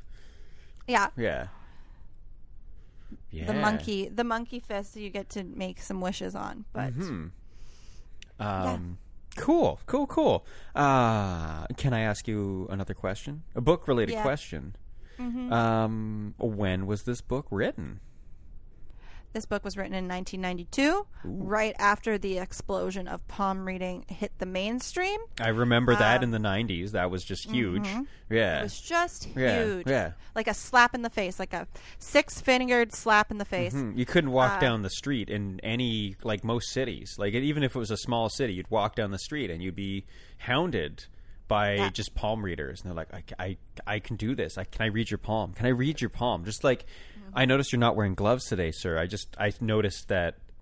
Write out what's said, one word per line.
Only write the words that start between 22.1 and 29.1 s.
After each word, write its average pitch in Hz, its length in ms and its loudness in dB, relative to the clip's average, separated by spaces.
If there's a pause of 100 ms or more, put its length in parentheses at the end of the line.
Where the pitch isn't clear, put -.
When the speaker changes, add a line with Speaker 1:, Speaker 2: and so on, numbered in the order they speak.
Speaker 1:
the 190 220 -2
explosion 185 680 -4
of - 200 -6
palm 190 380 0
reading 185 420 -4
hit 202 320 -6
the - 60 -2
mainstream. 247 720 0 (200)
Speaker 2:
I 113 100 4
remember 120 460 6
that 110 240 8
Speaker 1:
Um, 127 40 2
Speaker 2:
in 120 80 2
the 110 80 2
nineties. 101 540 0
That 90 180 2
was 90 120 -2
just - 220 -6
huge. 117 380 0
Speaker 1:
Mm-hmm. 208 200 -4 (300)
Speaker 2:
Yeah. 95 260 4
Speaker 1:
It - 40 0
was - 160 -6
just 339 560 0